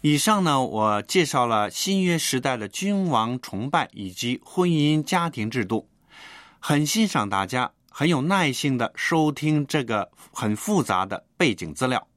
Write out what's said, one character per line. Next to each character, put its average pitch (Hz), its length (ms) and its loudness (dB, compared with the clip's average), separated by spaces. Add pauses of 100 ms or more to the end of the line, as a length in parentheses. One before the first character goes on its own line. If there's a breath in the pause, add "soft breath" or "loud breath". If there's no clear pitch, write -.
以 147 120 4
上 202 260 2
呢， 139 180 4
我 107 380 0
介 175 240 2
绍 127 220 0
了 107 240 2
新 190 320 -2
约 170 160 2
时 135 200 -2
代 127 200 0
的 104 100 -6
君 196 400 -2
王 120 320 0
崇 113 300 -8
拜 151 240 0
以 98 160 -10
及 120 340 -4
婚 180 240 0
姻 151 340 2
家 170 280 -2
庭 110 180 -6
制 113 160 -2
度。 104 240 -2 (720 loud breath)
很 151 240 2
欣 214 240 0
赏 107 220 -2
大 98 160 0
家 127 260 -4 (160)
很 - 180 -2
有 165 140 2
耐 170 320 0
心 135 240 0
地 117 180 -2
收 156 380 2
听 151 340 0
这 151 160 0
个 110 280 -2 (200 loud breath)
很 107 240 -2
复 190 280 0
杂 95 240 0
的 101 180 -8 (140)
背 143 160 2
景 78 180 -10
资 127 140 -2
料。 127 200 -2 (100)